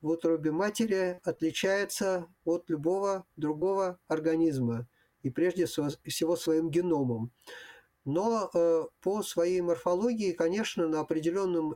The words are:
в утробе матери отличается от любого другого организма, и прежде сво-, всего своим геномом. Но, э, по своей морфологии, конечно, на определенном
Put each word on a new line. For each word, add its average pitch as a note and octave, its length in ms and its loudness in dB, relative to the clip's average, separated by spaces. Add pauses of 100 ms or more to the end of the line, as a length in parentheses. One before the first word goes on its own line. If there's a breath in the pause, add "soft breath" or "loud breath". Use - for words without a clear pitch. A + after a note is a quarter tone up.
в D3+ 60 -4
утробе E3 440 2
матери F#3+ 760 0
отличается F#3 1040 0 (180)
от F3 240 -2
любого F#3 560 0 (100)
другого F3+ 720 -2
организма, D#3 800 0 (360)
и C3+ 60 -2
прежде F3 360 0
сво-, D3 400 -4
всего E3 320 0
своим D#3+ 320 0
геномом. C#3+ 640 0 (720 loud breath)
Но, G3 480 0
э, E3 300 4 (180)
по G3+ 220 0
своей F3+ 380 0
морфологии, F3+ 720 0
конечно, F3 540 0
на D#3 120 0
определенном E3 760 0